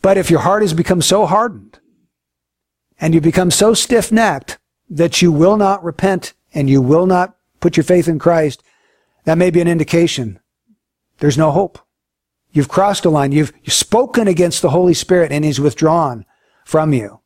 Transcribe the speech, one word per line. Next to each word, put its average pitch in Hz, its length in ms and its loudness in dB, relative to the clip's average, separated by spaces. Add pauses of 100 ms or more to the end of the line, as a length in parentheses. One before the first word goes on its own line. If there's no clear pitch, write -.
But 190 160 2
if 185 120 -4
your 156 120 2
heart 190 200 0
has 185 120 -2
become 170 280 -2
so 196 240 0
hardened 165 540 -4 (1200)
and 160 140 -2
you 165 80 2
become 175 280 0
so 214 240 2
stiff-necked 220 840 -2 (320)
that 170 320 -2
you 175 100 4
will 165 240 2
not 196 300 -2
repent 185 480 -4 (200)
and 139 160 -2
you 135 120 4
will 156 240 2
not 185 320 0 (240)
put - 160 0
your 156 80 0
faith 175 240 2
in 156 100 -2
Christ, 160 420 0 (640)
that 160 140 0
may 180 140 2
be 170 100 2
an 175 80 0
indication 156 720 -2 (800)
there's 147 180 0
no 156 140 0
hope. 180 280 -2 (720)
You've 143 160 0
crossed 196 380 -2
a 175 40 4
line. 143 220 0
You've, 147 220 -2 (100)
you've - 100 -6
spoken 233 540 0
against 175 340 0
the 156 100 0
Holy 180 240 2
Spirit 170 360 0
and 147 140 -2
he's 139 160 -2
withdrawn 147 640 -2 (400)
from 156 260 0
you. 110 340 -4